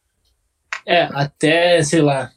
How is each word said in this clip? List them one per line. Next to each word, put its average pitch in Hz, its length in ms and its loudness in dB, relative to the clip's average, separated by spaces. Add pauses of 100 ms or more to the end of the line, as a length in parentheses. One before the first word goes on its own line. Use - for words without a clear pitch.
(840)
É, 175 180 0 (100)
até, 160 680 0
sei 151 200 0
lá, 135 360 -2